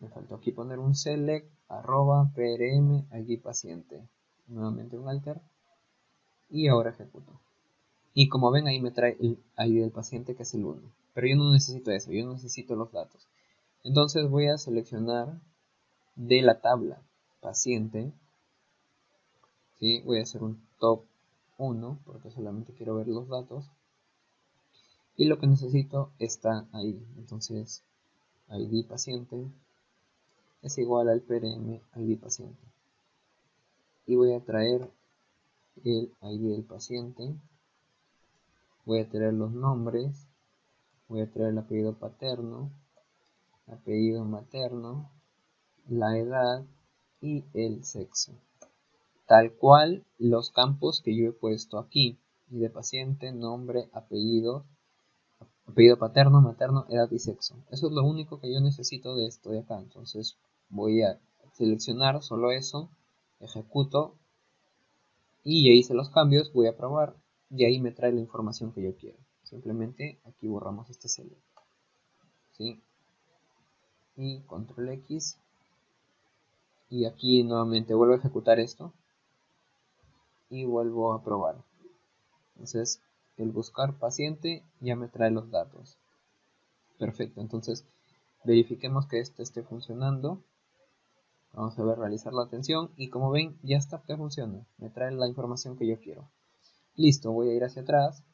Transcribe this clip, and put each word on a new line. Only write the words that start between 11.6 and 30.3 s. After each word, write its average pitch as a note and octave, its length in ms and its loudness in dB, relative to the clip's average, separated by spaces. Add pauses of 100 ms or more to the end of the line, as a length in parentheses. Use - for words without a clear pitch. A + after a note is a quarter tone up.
eso, F#2+ 200 -4
yo G#2+ 160 -2
necesito B2+ 480 -10
los A2+ 160 -6
datos. - 380 -12 (560)
Entonces D3 460 0
voy D3 160 2
a D3 100 2
seleccionar A#2+ 800 -4 (800)
de B2+ 240 4
la B2 220 6
tabla A2+ 400 0 (400)
paciente, A2 680 -4 (1700)
¿Sí? A#2 200 0
Voy A#2 180 0
a - 20 -2
hacer A2+ 220 -10
un A2 200 -8 (140)
top A2+ 240 2 (560)
uno B2 480 -8
porque A#2 240 -20
solamente A2+ 420 -12
quiero A2+ 220 -8
ver A2 140 -6
los A#2+ 200 -6
datos. B2+ 400 -10 (1500)
Y D3+ 80 2
lo D3+ 160 2
que C#3 80 2
necesito C3+ 720 0
está A2 520 -4
ahí. G#2+ 320 -8 (140)
Entonces, A2 640 -12 (640)
I G#2 200 -8
D A2+ 200 -2
paciente B2 560 -10 (1200)